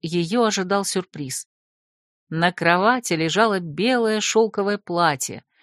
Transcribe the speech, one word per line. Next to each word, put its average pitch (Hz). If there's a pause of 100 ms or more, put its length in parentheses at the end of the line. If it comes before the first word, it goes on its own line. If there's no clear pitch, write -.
ее 175
ожидал 196
сюрприз. - (800)
На 170
кровати 185
лежало 185
белое 214
шелковое 208
платье 160 (180)